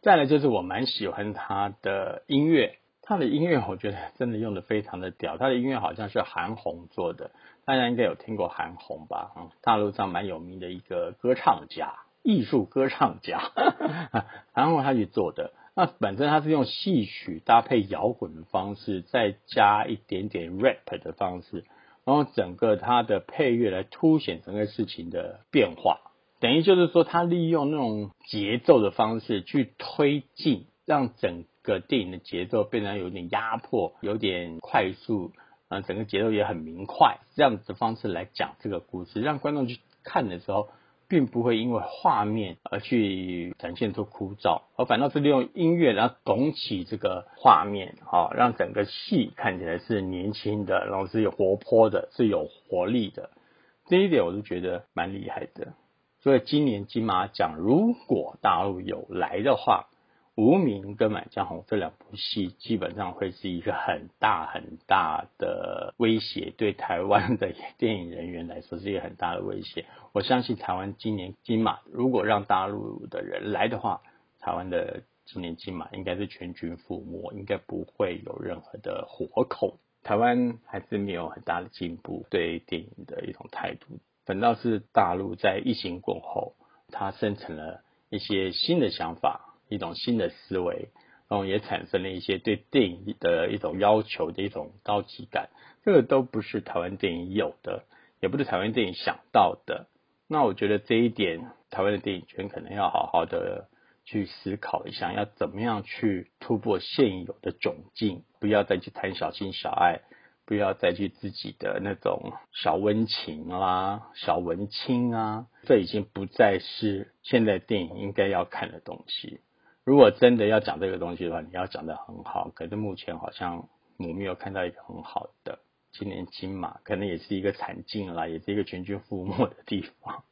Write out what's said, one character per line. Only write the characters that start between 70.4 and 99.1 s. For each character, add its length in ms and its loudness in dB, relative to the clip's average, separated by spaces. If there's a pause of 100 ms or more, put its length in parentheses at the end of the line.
信 140 -4
台 180 -6
湾 240 -6
今 180 -4
年 280 -8
金 180 0
马 180 0 (140)
如 160 0
果 160 2
让 180 2
大 220 2
陆 400 -8
的 160 -8
人 300 -6
来 160 2
的 100 -2
话， 240 -2 (380)
台 120 -4
湾 200 -4
的 320 -4 (220)
今 180 -10
年 120 -6
金 200 -10
马 160 -10
应 120 -10
该 120 -2
是 100 -4
全 300 -12
军 200 -8
覆 300 -10
没， 320 -12
应 80 -12
该 120 -2
不 260 -8
会 420 -4
有 140 -12
任 220 -8
何 180 -18
的 280 -8
活 360 -2
口。 340 -4 (240)
台 140 -2
湾 500 2
还 140 -10
是 180 -6
没 160 -2
有 160 -6
很 140 -16
大 180 -2
的 80 -12
进 280 -8
步， 340 -10
对 260 0
电 240 -6
影 240 -18
的 200 -8
一 60 -8
种 200 -16
态 220 -8
度， 260 -18 (260)
反 140 -4
倒 140 4
是 260 0 (120)
大 240 4
陆 200 -6
在 280 0
疫 100 0
情 280 -6
过 180 -4
后， 340 -8 (380)
它 200 -6
生 260 -2
成 180 -12
了 260 -12 (280)
一 100 -6
些 320 0
新 280 0
的 120 2
想 240 -6
法， 400 -4 (120)
一 120 -4
种 160 -6
新 240 0
的 100 0
思 300 -6
维， 300 -4 (380)
然 120 0
后 60 -4
也 120 0
产 300 -4
生 160 -2
了 60 -6
一 100 -8
些 180 -2
对 180 0
电 360 2
影 280 -10
的 300 2
一 80 -2
种 220 -4
要 240 6
求 280 -4
的 120 -6
一 40 -2
种 260 -8 (100)
高 180 0
级 300 -12
感， 180 -4 (340)
这 80 4
个 120 10
都 180 4
不 200 -2
是 200 -6
台 180 -4
湾 180 -4
电 200 -2
影 160 -8
有 300 0
的， 200 -6 (380)
也 80 0
不 80 -2
是 80 0
台 140 0
湾 140 -2
电 140 0
影 60 -8
想 280 -6 (100)